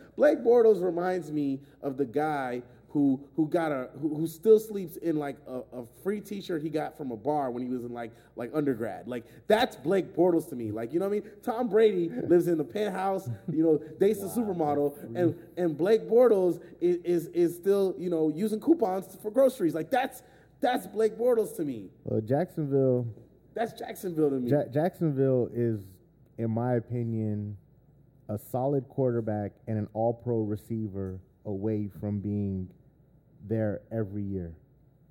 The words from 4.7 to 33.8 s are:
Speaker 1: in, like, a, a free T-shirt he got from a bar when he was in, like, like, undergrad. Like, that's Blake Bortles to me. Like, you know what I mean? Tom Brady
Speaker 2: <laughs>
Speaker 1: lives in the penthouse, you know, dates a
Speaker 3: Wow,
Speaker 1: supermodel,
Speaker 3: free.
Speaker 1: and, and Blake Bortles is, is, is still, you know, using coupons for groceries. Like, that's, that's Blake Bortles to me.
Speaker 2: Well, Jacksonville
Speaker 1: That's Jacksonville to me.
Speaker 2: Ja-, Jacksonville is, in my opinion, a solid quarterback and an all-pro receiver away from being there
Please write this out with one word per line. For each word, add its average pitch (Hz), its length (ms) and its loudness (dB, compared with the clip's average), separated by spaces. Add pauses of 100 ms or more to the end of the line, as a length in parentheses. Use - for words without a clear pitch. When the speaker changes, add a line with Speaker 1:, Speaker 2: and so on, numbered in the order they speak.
Speaker 1:
in, 170 200 -2
like, 143 200 -4 (100)
a, 127 140 -8 (180)
a 123 60 -12 (180)
free 208 180 -4
T-shirt 190 400 -8
he 160 80 -6
got 147 280 -4
from 131 160 -8
a 113 40 -6
bar 135 360 -2
when 123 100 -6
he 127 60 -6
was 123 160 -4
in, 120 80 -8
like, 117 180 -8 (240)
like, 117 180 -8
undergrad. 113 540 -2
Like, 123 180 -8 (220)
that's 226 300 2
Blake 185 400 -2
Bortles 170 320 2
to 131 80 -10
me. 110 160 -6
Like, 113 200 -6
you 165 60 -2
know 190 100 -2
what 208 80 -2
I 208 40 -2
mean? - 100 -18 (140)
Tom 233 240 -2
Brady 190 400 4
Speaker 2:
<laughs> - 180 -6
Speaker 1:
lives 170 220 6
in 165 100 2
the 147 60 -2
penthouse, 190 680 -4 (220)
you 156 100 2
know, 156 180 4 (200)
dates 202 220 4
a 196 40 -6
Speaker 3:
Wow, - 80 -6
Speaker 1:
supermodel, 151 680 0
Speaker 3:
free. 117 200 -8
Speaker 1:
and, 160 160 4 (200)
and 165 220 0
Blake 214 300 2
Bortles 202 520 6 (200)
is, 175 240 2
is, 170 240 0
is 170 260 2
still, 196 420 2
you 180 140 -4
know, 160 180 2
using 202 300 -2
coupons 196 640 0
for 214 80 -6
groceries. 247 420 2
Like, 160 200 -4
that's, - 320 -2 (360)
that's 254 280 0
Blake 214 280 0
Bortles 233 420 2
to 170 60 -2
me. 113 260 -8 (120)
Speaker 2:
Well, 110 180 -2
Jacksonville 135 840 2 (480)
Speaker 1:
That's 214 180 -4
Jacksonville 160 580 -2
to 135 100 -2
me. 123 100 -2
Speaker 2:
Ja-, 143 140 2
Jacksonville 135 880 0
is, 117 280 0 (560)
in 117 120 -2
my 120 240 0
opinion, 110 840 -4 (720)
a 107 80 -4
solid 131 520 -2
quarterback 110 640 0 (160)
and 110 100 -2
an 104 140 -2
all-pro 113 480 0
receiver 101 800 -6 (240)
away 104 440 -4 (120)
from 104 180 -4
being 98 500 -4 (800)
there 110 320 -2 (100)